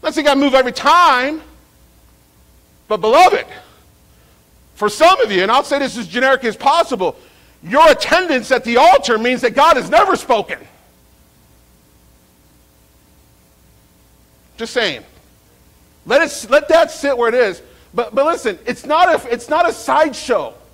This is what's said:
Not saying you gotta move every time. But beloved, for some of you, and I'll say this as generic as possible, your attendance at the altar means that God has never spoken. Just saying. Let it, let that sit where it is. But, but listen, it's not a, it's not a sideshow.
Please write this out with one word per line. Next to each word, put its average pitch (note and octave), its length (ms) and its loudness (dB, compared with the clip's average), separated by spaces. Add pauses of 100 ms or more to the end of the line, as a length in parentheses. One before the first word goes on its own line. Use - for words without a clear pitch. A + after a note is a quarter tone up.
Not D4+ 120 -6
saying D4+ 100 2
you C#4+ 60 6
gotta C#4 100 2
move C#4 140 2
every B3+ 180 4
time. D4+ 680 2 (1500)
But G#3+ 140 -4
beloved, D#4 420 4 (1300)
for G#3 140 -4
some E4+ 320 2
of D#4 100 0
you, F#3 120 0
and G3+ 80 -2
I'll C4+ 120 2
say D4 160 -4
this B3+ 200 -6
as G3+ 100 -12
generic B3+ 360 -2
as A3 120 -4
possible, C#4 600 -2 (460)
your C4 280 4
attendance D4+ 600 -2
at B3 140 -2
the A#3 140 0
altar C4+ 400 4
means A#3+ 240 -2
that A#3+ 120 -2
God D4+ 220 4
has F#3 140 -6
never F4 260 2
spoken. G#3 420 -4 (4000)
Just A3+ 160 -12
saying. E3 320 -4 (1000)
Let C4 160 0
it, - 260 -8
let D4 200 0
that E4 220 2
sit C#4 240 -4
where A#3+ 140 -2
it A3+ 60 -2
is. A3 260 0 (320)
But, A3 220 -8
but C4+ 100 0
listen, C4+ 400 -4
it's - 220 -10
not D#4+ 360 0
a, B3+ 80 -12
it's A#3+ 200 -8
not E4 180 0
a - 60 -4
sideshow. B3+ 800 -4 (200)